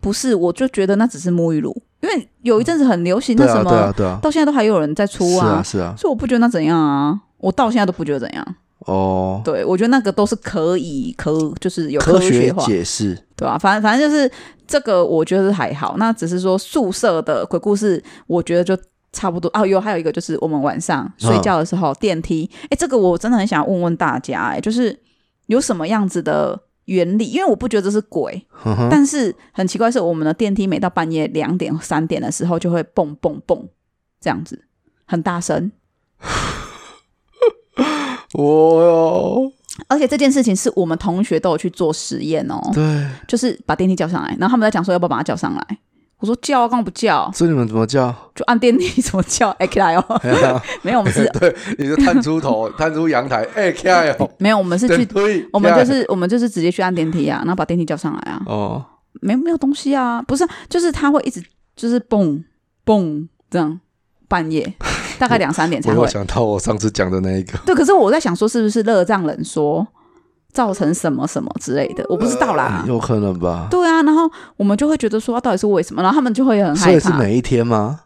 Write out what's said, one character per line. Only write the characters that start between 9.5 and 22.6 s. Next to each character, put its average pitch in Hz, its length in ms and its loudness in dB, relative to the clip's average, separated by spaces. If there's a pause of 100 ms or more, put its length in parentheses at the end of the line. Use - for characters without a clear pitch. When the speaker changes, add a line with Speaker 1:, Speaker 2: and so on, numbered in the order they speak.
Speaker 1:
我 185 140 0
觉 208 80 2
得 - 20 2
那 254 140 4
个 202 100 -2
都 208 140 0
是 220 100 -2
可 180 420 -2
以， 139 400 -6
可， - 140 -4 (300)
就 185 80 -2
是 160 220 -6
有 139 100 0
科 175 180 4
学 131 320 2
化。 175 140 -2
Speaker 2:
科 - 40 0
学 98 100 2
解 85 40 -4
释。 92 340 -4 (200)
Speaker 1:
对 - 100 -4
啊， 120 100 -2
反 196 180 2
正， 214 60 -2
反 214 160 2
正 294 140 2
就 - 20 0
是 285 160 2 (380)
这 294 140 -2
个 185 240 2
我 165 180 0
觉 185 140 0
得 196 160 2
还 143 200 -4
好， 143 240 -6
那 226 140 0
只 190 160 -4
是 180 100 -4
说 185 200 0
宿 208 340 -2
舍 180 300 0
的 147 240 -2
鬼 - 120 -4
故 208 160 0
事， 202 300 0 (240)
我 170 160 -2
觉 170 140 0
得 180 80 2
就 185 120 0 (360)
差 190 180 -4
不 175 80 -6
多。 170 140 -2
哦， 214 120 2
有， 190 140 2
还 214 120 -4
有 185 60 -2
一 170 60 -4
个 156 80 -2
就 170 80 -4
是 160 220 -6
我 160 80 -2
们 151 120 -2
晚 143 200 -2
上 - 360 -4
睡 - 220 2
觉 185 180 2
的 160 80 0
时 175 120 -4
候， 156 160 0
Speaker 2:
嗯。 - 80 -8
Speaker 1:
电 175 200 0
梯， 165 300 -4 (180)